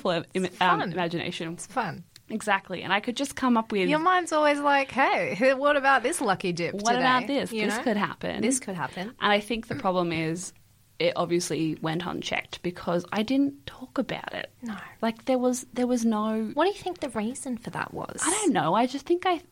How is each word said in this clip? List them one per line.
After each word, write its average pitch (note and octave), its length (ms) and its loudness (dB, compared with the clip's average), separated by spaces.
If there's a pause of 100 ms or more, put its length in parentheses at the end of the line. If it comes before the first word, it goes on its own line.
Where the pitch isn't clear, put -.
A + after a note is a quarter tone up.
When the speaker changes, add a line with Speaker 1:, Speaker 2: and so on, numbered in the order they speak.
Speaker 1:
Colourful G3+ 100 0
Speaker 2:
it. E3 200 -2
Speaker 1:
im-, F#3+ 140 0
Speaker 2:
It's - 160 -12
Speaker 1:
um, F3 180 6
Speaker 2:
fun. F3+ 120 -2
Speaker 1:
imagination. E3+ 600 -4
Speaker 2:
It's F3 140 -12
fun. F#3 380 -6 (260)
Speaker 1:
Exactly. G3 520 -2
And F3+ 120 -4
I G3+ 60 2
could A#3+ 160 -6
just C#4 200 -4
come B3 220 2
up A3+ 140 -2
with F#3+ 180 2
Speaker 2:
Your G3+ 80 2
mind's F4 340 2
always D4 280 4
like, C#4 320 2
"Hey, B3 640 2
<laughs> - 0 -
what C#4+ 220 4
about C4+ 280 4
this C#4 160 0
lucky F#3+ 320 0
dip E3 220 -2
Speaker 1:
What G3+ 180 -6
Speaker 2:
today?" B3 80 2
Speaker 1:
about B3+ 260 4
this? B3+ 260 -2
Speaker 2:
You G#3+ 140 0
Speaker 1:
This G#3+ 100 0
Speaker 2:
know? B3 60 -4
Speaker 1:
could A#3 140 2
happen. F3 440 -2
Speaker 2:
This B3+ 200 2
could F#3+ 160 -8
happen. F#3 440 -6
Speaker 1:
And G#3 120 4
I G#3 80 4
think A3+ 260 -4
the - 80 -6
problem F3+ 380 2
is E3 400 -2 (480)
it E3 160 4
obviously E3 640 0
went D#3+ 240 -2
unchecked - 580 -6
because F3 480 -2
I G#3+ 120 -2
didn't C4+ 420 0
talk - 320 -16
about - 380 -4
it. - 160 -10 (100)
Speaker 2:
No. A3+ 160 -8 (240)
Speaker 1:
Like, A3+ 240 -2
there C4 140 2
was, B3 340 0
there B3 140 0
was A#3+ 180 2
no A3 480 0
Speaker 2:
What D4 120 2
do F#4 80 4
you G4+ 40 -12
think F4+ 240 -8
the D4 80 -4
reason A#3 480 -4
for G3+ 140 -10
that - 240 -6
was? - 280 -8
Speaker 1:
I - 60 0
don't G4+ 240 2
know. E3 220 4
I A3+ 100 4
just C4 220 -4
think F4 180 2
I, F4+ 160 2 (120)